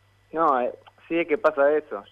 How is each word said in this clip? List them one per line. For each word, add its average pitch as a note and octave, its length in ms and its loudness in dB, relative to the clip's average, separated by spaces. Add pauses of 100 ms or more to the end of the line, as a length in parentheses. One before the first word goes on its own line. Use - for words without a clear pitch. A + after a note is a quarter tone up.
(320)
No, D#3 260 2
eh, B2 140 -2 (400)
sí, E3 60 0
es E3 100 -4
que D3+ 80 0
pasa C#3+ 400 2
eso. B2 360 -6